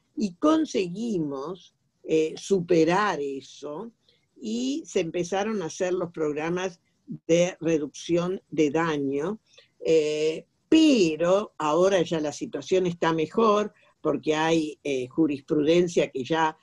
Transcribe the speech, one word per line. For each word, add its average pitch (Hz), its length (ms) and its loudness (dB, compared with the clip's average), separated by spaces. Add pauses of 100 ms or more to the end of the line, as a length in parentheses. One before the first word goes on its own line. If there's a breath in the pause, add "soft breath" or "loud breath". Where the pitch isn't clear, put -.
(160)
y 196 200 -4
conseguimos, 190 1400 -2 (300)
eh, 160 340 0
superar 175 840 2
eso 147 720 -10 (480)
y 254 460 -4
se - 160 0
empezaron 185 600 -4
a 165 40 -4
hacer 180 280 -4
los 175 180 -4
programas 165 680 -4 (480)
de 170 320 4
reducción 165 880 -2
de 151 220 2
daño, 151 680 -2 (460 soft breath)
eh, 156 600 0 (240)
pero 196 880 4
ahora 170 440 2
ya 165 200 -2
la 151 100 -2
situación 151 560 -2
está 170 260 0
mejor 208 600 0 (280 soft breath)
porque 147 340 -2
hay, 160 480 0
eh, 127 260 -4
jurisprudencia 156 1000 0
que 131 140 -6
ya 160 400 0